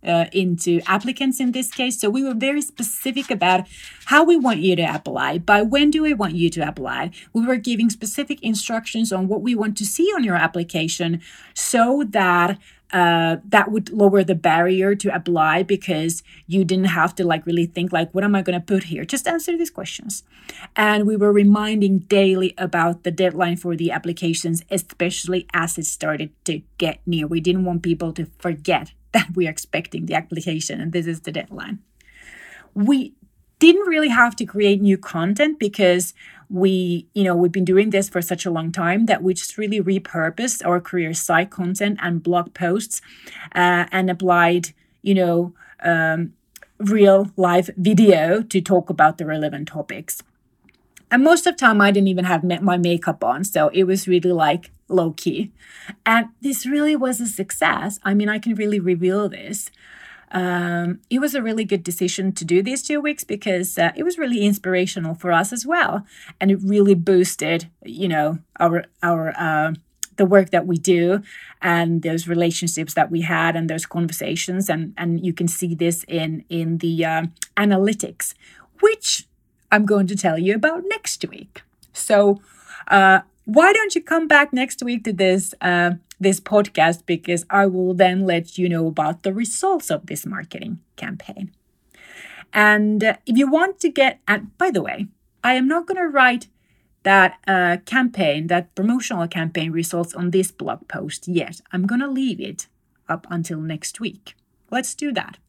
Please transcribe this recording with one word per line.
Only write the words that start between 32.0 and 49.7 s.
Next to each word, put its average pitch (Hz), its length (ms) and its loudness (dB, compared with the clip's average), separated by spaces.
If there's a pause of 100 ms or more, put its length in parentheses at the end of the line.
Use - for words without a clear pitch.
We 254 400 2 (440)
didn't 359 300 6
really 302 220 0
have 240 260 2
to 240 80 -6
create 202 380 2
new 196 160 4
content 202 600 -2
because 180 540 0 (360)
we, 180 640 0
you 202 100 0
know, 180 100 0
we've 175 180 2
been 185 120 0
doing 196 260 4
this 196 180 0
for 175 140 -4
such 170 220 -6
a 185 60 -4
long 165 200 -4
time 180 360 0
that 190 160 0
we 185 120 0
just - 240 -10
really 214 220 -2
repurposed 185 840 -4
our 175 160 2
career 175 340 -4
site 170 360 -2
content 196 520 -4
and 170 200 -4
blog 175 320 -2
posts, 185 460 -4 (540)
uh, 175 360 2
and 185 200 0
applied, 175 580 2 (340)
you 196 120 2
know, 175 400 2 (280)
um, 165 500 0 (460)
real 196 580 6
live 180 400 2
video 185 640 6
to 196 180 -2
talk 175 300 0
about 156 280 4
the 160 80 -8
relevant 156 420 -6
topics. - 540 -12 (880)